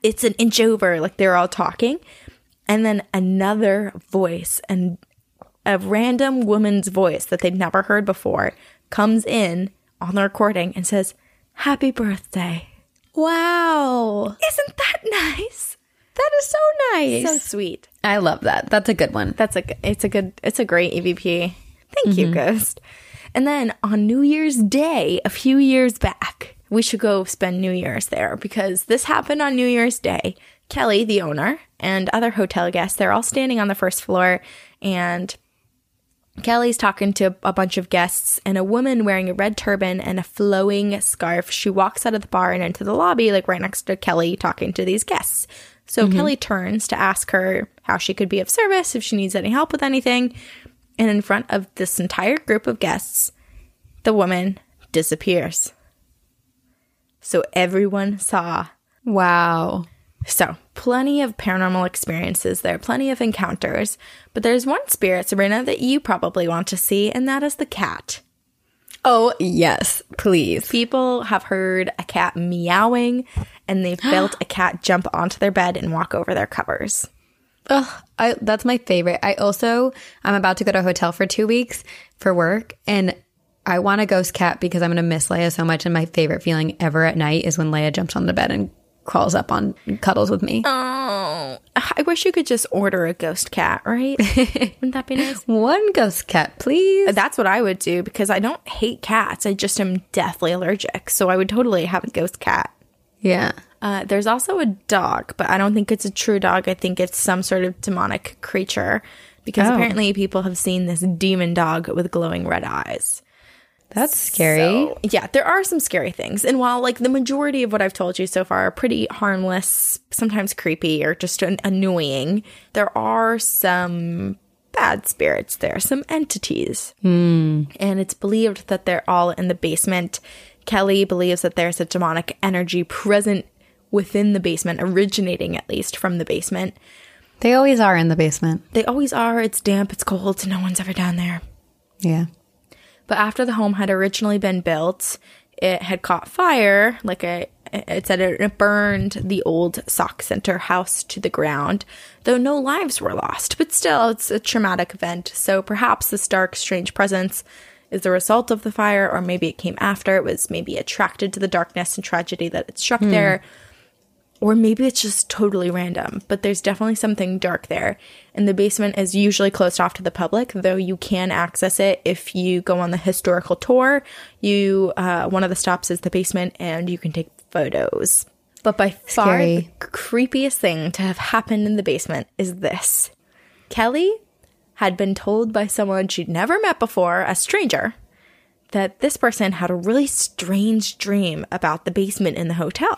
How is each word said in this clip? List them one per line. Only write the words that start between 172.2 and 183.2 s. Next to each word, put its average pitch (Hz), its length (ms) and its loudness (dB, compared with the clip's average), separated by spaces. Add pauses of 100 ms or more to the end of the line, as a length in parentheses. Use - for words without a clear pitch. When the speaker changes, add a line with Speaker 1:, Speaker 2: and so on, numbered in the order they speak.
Speaker 1:
you 180 260 0
go 180 200 0
on 175 100 -2
the 180 60 -2
historical 180 580 0
tour. 262 480 4 (380)
You, 196 560 2
uh, 180 320 0
one 190 160 2
of 180 60 0
the 185 40 -2
stops 180 380 -2
is 175 80 -4
the 175 100 -4
basement, 180 480 -2
and 175 320 -4
you 175 80 -4
can 160 140 -6
take 165 160 -6 (240)
photos. - 760 0 (380)
But 214 120 2
by 196 140 2
far 196 480 2
Speaker 2:
Scary. 170 400 2
Speaker 1:
the - 80 -8
creepiest 262 680 0
thing 165 380 0
to 190 100 -6
have 190 160 -2
happened 220 480 0
in 208 100 2
the 202 80 0
basement 143 420 -2 (100)
is 180 200 -4
this. - 540 -2 (580)